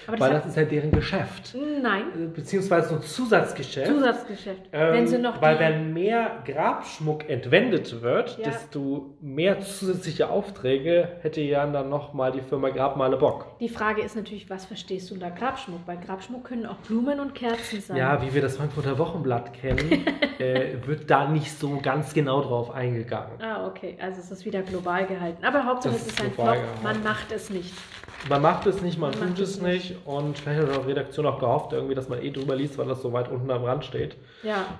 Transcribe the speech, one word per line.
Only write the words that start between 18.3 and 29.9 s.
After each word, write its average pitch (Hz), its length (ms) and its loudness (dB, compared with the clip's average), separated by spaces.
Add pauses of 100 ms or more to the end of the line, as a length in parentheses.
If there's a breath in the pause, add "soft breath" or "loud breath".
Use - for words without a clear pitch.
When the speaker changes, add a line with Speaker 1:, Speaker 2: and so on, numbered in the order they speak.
Speaker 2:
wir 143 80 6
das 131 140 0
Frankfurter 139 420 -2
Wochenblatt 143 540 0
kennen, 151 520 2 (160)
Speaker 1:
<laughs> 285 180 -2
Speaker 2:
äh, 127 360 2 (100)
wird 151 240 -4
da 143 180 6
nicht 151 300 0
so 143 240 -2
ganz 143 320 0
genau 139 300 4
drauf 120 280 0
eingegangen. 113 680 -4
Speaker 1:
Ah, 214 260 -4
okay. 185 340 -10
Also 185 180 -8
es 180 120 -14
ist 185 140 -14
wieder 196 180 -2
global 185 440 -2
gehalten. 175 380 -4
Aber 269 200 4
Hauptsache, 247 280 0
Speaker 2:
Das 113 80 0
Speaker 1:
es - 80 -8
Speaker 2:
ist - 100 -4
Speaker 1:
ist - 60 -2
ein 123 100 -2
Speaker 2:
global 117 220 2
Speaker 1:
Flop. - 80 -2
Speaker 2:
gehalten. 113 180 -6
Speaker 1:
Man 214 200 -2
macht 214 280 -4
es 214 180 -8
nicht. 180 240 -8 (540)
Speaker 2:
Man 143 140 4
macht 175 260 4
es 190 140 2
nicht, 175 180 -2
man 143 120 0
Speaker 1:
Man - 80 -4
Speaker 2:
tut 180 100 0
Speaker 1:
macht 180 100 -2
Speaker 2:
es 190 120 0
Speaker 1:
es - 100 -6
nicht. 180 300 0